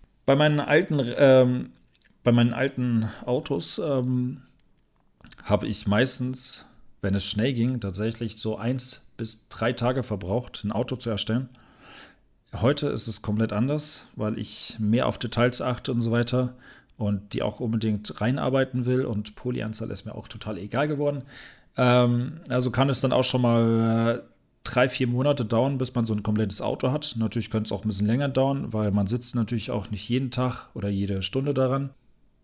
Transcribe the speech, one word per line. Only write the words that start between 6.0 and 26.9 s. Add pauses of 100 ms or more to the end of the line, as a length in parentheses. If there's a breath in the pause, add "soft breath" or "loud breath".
wenn
es
schnell
ging,
tatsächlich
so
eins
bis
drei
Tage
verbraucht,
ein
Auto
zu
erstellen. (1080 loud breath)
Heute
ist
es
komplett
anders,
weil
ich
mehr
auf
Details
achte
und
so
weiter (420 loud breath)
und
die
auch
unbedingt
reinarbeiten
will
und
Polyanzahl
ist
mir
auch
total
egal
geworden. (540 loud breath)
Ähm, (100)
also
kann
es
dann
auch
schon
mal,
äh, (320)
drei,
vier
Monate
dauern,
bis
man
so
ein
komplettes
Auto